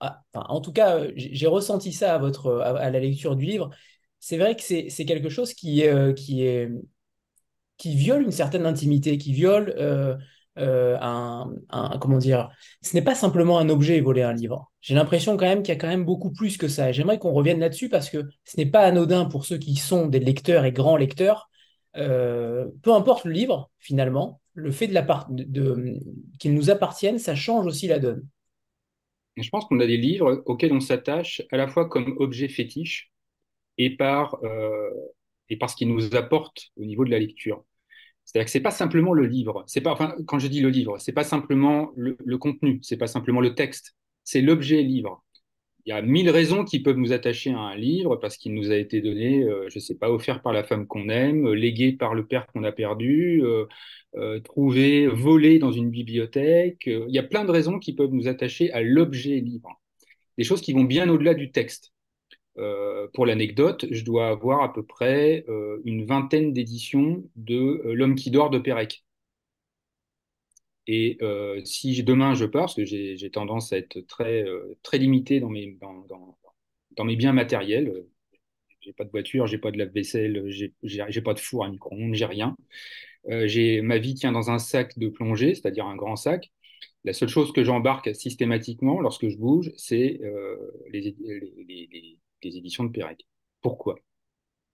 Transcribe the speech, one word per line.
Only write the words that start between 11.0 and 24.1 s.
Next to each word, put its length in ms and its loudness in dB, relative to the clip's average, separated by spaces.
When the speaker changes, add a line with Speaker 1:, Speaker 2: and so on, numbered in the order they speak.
Speaker 1:
un, 520 -6
un, 280 -4
comment 200 2
dire, 320 2
ce 120 -6
n'est 80 4
pas 120 2
simplement 440 4
un 100 4
objet, 320 4
voler 220 2
un 100 0
livre. 480 -8
J'ai 140 -2
l'impression 420 4
quand 80 2
même 180 4
qu'il 100 -2
y 40 0
a 40 -10
quand 60 -4
même 180 0
beaucoup 280 -2
plus 240 -4
que 100 -2
ça. 240 0
Et 20 -2
j'aimerais 280 0
qu'on 120 0
revienne 280 4
là-dessus 280 -2
parce 220 0
que 140 -6
ce 120 -12
n'est 100 0
pas 140 6
anodin 460 6
pour 180 -6
ceux 140 -6
qui 180 -2
sont 320 0
des 100 2
lecteurs 460 4
et 80 2
grands 240 4
lecteurs. 520 2
Euh, 720 -2
peu 100 4
importe 320 4
le 60 -4
livre, 480 -2
finalement, 640 -2